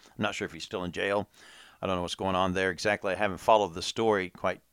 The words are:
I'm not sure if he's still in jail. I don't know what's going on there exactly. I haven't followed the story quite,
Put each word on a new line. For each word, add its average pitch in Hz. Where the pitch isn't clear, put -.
I'm -
not 101
sure 104
if 85
he's 80
still 92
in 85
jail. 98
I 98
don't 92
know 90
what's 85
going 95
on 92
there 95
exactly. 101
I 90
haven't 98
followed 104
the 87
story 104
quite, 92